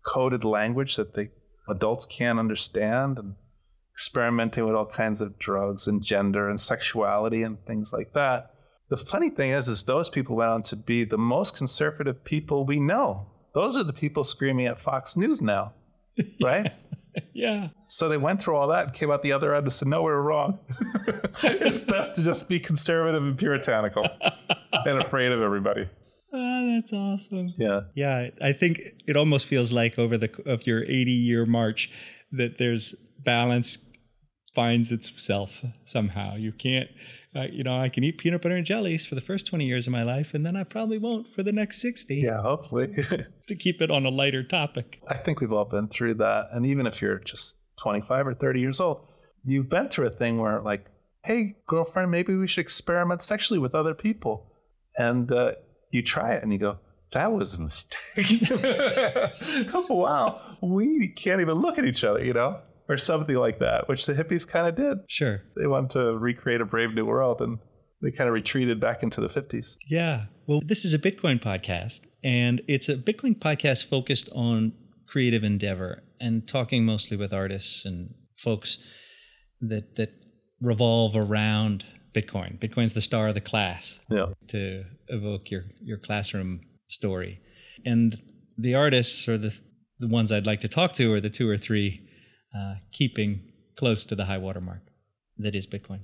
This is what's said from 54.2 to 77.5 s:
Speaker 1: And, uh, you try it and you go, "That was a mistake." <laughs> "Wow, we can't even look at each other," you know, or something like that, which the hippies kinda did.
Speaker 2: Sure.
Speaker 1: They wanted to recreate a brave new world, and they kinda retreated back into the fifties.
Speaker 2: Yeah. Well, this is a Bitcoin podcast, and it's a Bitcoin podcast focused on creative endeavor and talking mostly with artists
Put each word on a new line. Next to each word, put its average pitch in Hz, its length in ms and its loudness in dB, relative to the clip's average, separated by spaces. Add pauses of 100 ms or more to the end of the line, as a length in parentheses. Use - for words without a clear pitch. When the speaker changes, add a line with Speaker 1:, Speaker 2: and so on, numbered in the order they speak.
Speaker 1:
And, 123 340 2
uh, 120 200 4 (420)
you 123 80 2
try 226 320 0
it 190 80 -2
and 107 100 0
you 101 60 2
go, 101 220 0 (320)
"That 180 220 2
was - 200 -2
a 87 80 -8
mistake." 202 880 0
<laughs> 254 1200 0 (180)
"Wow, 175 540 2 (220)
we 208 460 2
can't 185 320 0
even 160 180 2
look 339 180 2
at 277 80 2
each 127 180 2
other," 107 200 4
you 123 100 0
know, 120 280 2 (280)
or 143 80 2
something 156 380 2
like 120 240 2
that, 117 280 2
which - 200 -2
the 147 60 0
hippies 160 380 -2
kinda 170 200 2
did. 269 260 0 (100)
Speaker 2:
Sure. 107 340 -2 (140)
Speaker 1:
They - 120 -2
wanted 135 240 0
to 120 260 2
recreate 120 440 0
a 113 40 0
brave 113 300 0
new 110 100 2
world, 123 360 2
and 117 180 -4 (420)
they 143 80 -2
kinda 127 220 0
retreated 117 480 0
back 117 240 0
into 113 180 -2
the 110 80 -2
fifties. - 480 -6 (100)
Speaker 2:
Yeah. 151 380 -2 (220)
Well, 147 180 2
this 208 200 0
is 165 80 2
a 156 60 2
Bitcoin 156 420 0
podcast, 95 600 -4 (220)
and 123 440 2
it's 139 220 0
a 147 80 0
Bitcoin 214 420 0
podcast 147 460 0
focused 131 480 -2
on 117 400 2 (340)
creative 117 360 2
endeavor 98 600 -2 (160)
and 113 280 -2
talking 123 380 2
mostly 104 320 0
with 101 160 -4
artists 95 520 -4